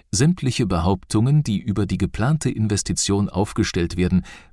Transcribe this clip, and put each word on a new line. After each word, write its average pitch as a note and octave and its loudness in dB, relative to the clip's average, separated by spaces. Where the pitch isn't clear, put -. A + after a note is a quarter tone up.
sämtliche C3 0
Behauptungen, G2+ 2
die G2+ -2
über G2+ -2
die F#2 -2
geplante A2+ 0
Investition G2+ 0
aufgestellt F#2 -2
werden, F2+ 2